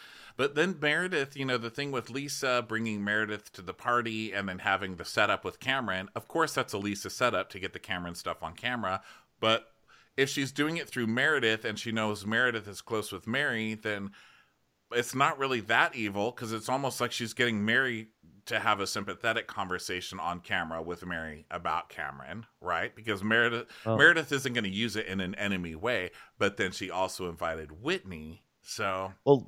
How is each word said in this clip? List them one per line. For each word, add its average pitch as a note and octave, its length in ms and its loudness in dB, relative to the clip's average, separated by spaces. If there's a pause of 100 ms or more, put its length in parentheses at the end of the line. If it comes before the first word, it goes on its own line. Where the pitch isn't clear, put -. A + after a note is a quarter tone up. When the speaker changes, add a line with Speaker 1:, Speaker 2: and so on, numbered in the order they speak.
(380)
Speaker 1:
But C#3 160 0
then E3+ 260 2
Meredith, D3+ 560 0
you C3+ 80 -4
know, B2+ 140 2
the A2+ 120 -6
thing C#3+ 220 -4
with A#2+ 180 -2
Lisa C3 560 0
bringing A2 380 -2
Meredith G#2 480 0
to G2 100 -14
the F2+ 120 -8
party A2+ 580 0
and G2 160 -2
then F#2 120 -6
having F#2+ 360 2
the E2 80 -10
setup G#2 400 2
with F#2 160 -6
Cameron, A2 560 -2
of - 120 -8
course E3 260 0
that's C3 180 0
a G#2 60 0
Lisa G2+ 320 -4
setup G#2+ 400 0
to F#2+ 100 -12
get F#2 140 -4
the - 40 -10
Cameron F2 360 -4
stuff - 280 -6
on E2 120 -8
camera, A2 480 -2 (360)
but A2 340 4 (440)
if C3+ 140 4
she's C#3 200 -2
doing D#3 280 0
it D3+ 100 -8
through A#2+ 200 -2
Meredith A#2+ 560 4
and G#2+ 140 -2
she A#2 140 -4
knows G#2+ 340 0
Meredith A2+ 400 2
is G2 140 -12
close G#2+ 320 -2
with F#2+ 140 -10
Mary, A2+ 480 0
then G2+ 360 -4 (800)
it's A#2+ 220 0
not C#3+ 240 4
really C3+ 220 0
that A#2 360 4
evil, G#2 360 0
'cause A2 200 -8
it's A2+ 160 -4
almost C3 320 0
like A#2+ 120 0
she's A2+ 220 -4
getting A2+ 300 2
Mary A#2 440 2 (380)
to A2 140 0
have G#2 180 4
a G2 80 0
sympathetic G#2+ 640 -2
conversation F2+ 720 -4
on F2 200 -4
camera E2 400 -2
with F2 240 -8
Mary D#2+ 460 -6
about E2+ 380 -2
Cameron, C#2+ 580 -10 (140)
right? F2 340 -2
Because G#2+ 300 -4
Meredith, A#2 420 4 (180)
Speaker 2:
Oh. A2+ 120 2
Speaker 1:
Meredith D#3 340 8
isn't C3 220 0
gonna A2+ 160 0
use G#2 260 -2
it G#2+ 120 -2
in F#2+ 140 -2
an F#2 140 -4
enemy F2+ 400 -2
way, F#2+ 380 -2 (260)
but G2 180 2
then F#2+ 140 0
she F#2 180 -6
also F#2 400 -2
invited D#2+ 540 -6
Whitney, F#2 640 -6 (180)
so F#2+ 520 -4 (100)
Speaker 2:
Well, C#3 240 8